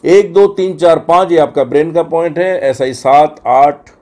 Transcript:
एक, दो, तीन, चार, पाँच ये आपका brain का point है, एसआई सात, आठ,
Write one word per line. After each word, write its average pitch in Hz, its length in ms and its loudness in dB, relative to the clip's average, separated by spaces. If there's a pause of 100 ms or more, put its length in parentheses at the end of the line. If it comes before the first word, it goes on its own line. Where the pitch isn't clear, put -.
एक, 185 300 2
दो, 196 140 4
तीन, 190 300 -4
चार, 160 240 2
पाँच 175 300 0
ये 175 80 2
आपका 143 240 0
brain 143 300 -2
का 165 120 -2
point 165 340 -4
है, 185 220 -2
एसआई 131 340 -4
सात, 147 520 0
आठ, 135 420 0 (120)